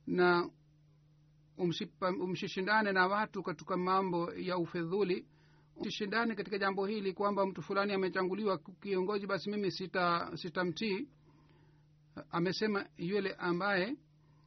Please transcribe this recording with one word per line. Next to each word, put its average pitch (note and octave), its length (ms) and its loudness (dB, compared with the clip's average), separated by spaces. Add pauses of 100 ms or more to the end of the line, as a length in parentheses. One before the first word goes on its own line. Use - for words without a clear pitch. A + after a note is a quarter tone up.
na F3 420 4 (1080)
umsipa-, F#3 680 -2
msishindane G3+ 640 2
na F#3 160 6
watu G3+ 360 -2
katika F#3 340 -4
mambo F3+ 560 2
ya F3+ 240 -4
ufedhuli." F3 680 0 (520)
Msishindane A3 560 -2
katika G3 220 -4
jambo G3 280 0
hili G3 280 -2
kwamba G3+ 320 2
mtu F#3+ 160 -4
fulani G3 320 0
amechanguliwa F#3+ 640 0
kiongozi, G3 680 -2
basi G3 220 -2
mimi G3+ 220 0
sita-, F3 680 0
sitamtii. F#3+ 680 -2 (1200)
Amesema G3 540 0 (120)
yule F#3+ 360 -2
ambaye F#3 640 0 (520)